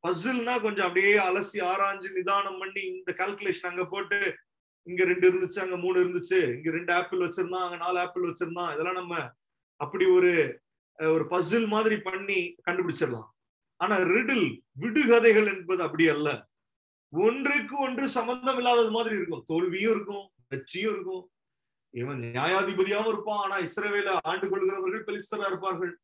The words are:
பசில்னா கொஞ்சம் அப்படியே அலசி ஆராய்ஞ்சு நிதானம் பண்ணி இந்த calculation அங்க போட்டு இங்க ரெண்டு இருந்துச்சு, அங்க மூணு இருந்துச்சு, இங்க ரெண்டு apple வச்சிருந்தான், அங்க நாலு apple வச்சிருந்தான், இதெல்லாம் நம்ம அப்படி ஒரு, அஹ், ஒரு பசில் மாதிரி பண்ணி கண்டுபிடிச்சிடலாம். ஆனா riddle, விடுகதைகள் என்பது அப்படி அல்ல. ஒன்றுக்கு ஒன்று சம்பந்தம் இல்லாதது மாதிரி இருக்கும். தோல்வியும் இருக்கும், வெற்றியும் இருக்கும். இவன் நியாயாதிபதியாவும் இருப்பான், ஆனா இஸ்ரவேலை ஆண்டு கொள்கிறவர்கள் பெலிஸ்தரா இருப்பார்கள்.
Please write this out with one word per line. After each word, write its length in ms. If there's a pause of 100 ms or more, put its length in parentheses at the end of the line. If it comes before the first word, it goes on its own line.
பசில்னா 560
கொஞ்சம் 260
அப்படியே 340
அலசி 420
ஆராய்ஞ்சு 500
நிதானம் 480
பண்ணி 280
இந்த 260
calculation 560
அங்க 160
போட்டு 520 (500)
இங்க 160
ரெண்டு 240
இருந்துச்சு, 320
அங்க 180
மூணு 220
இருந்துச்சு, 520
இங்க 200
ரெண்டு 220
apple 260
வச்சிருந்தான், 460
அங்க 120
நாலு 220
apple 240
வச்சிருந்தான், 480
இதெல்லாம் 240
நம்ம 340 (500)
அப்படி 320
ஒரு, 480 (400)
அஹ், 120
ஒரு 160
பசில் 400
மாதிரி 340
பண்ணி 600
கண்டுபிடிச்சிடலாம். 720 (460)
ஆனா 180 (100)
riddle, 540 (160)
விடுகதைகள் 680
என்பது 360
அப்படி 260
அல்ல. 380 (680)
ஒன்றுக்கு 680
ஒன்று 300
சம்பந்தம் 480
இல்லாதது 340
மாதிரி 240
இருக்கும். 300
தோல்வியும் 480
இருக்கும், 360 (180)
வெற்றியும் 460
இருக்கும். 360 (640)
இவன் 320
நியாயாதிபதியாவும் 840
இருப்பான், 320
ஆனா 160
இஸ்ரவேலை 640
ஆண்டு 240
கொள்கிறவர்கள் 560
பெலிஸ்தரா 440
இருப்பார்கள். 560